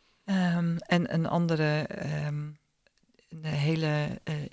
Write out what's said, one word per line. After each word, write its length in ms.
Ehm, 520
en 360
een 120
andere, 560
ehm, 680
een 160
hele, 800
eh, 120